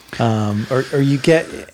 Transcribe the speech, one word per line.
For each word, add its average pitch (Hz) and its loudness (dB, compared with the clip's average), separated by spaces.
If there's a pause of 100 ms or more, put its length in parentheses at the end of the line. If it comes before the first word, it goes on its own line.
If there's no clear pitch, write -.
(200)
Um, 107 0
or, 135 0
or 143 2
you 139 2
get, 160 2 (280)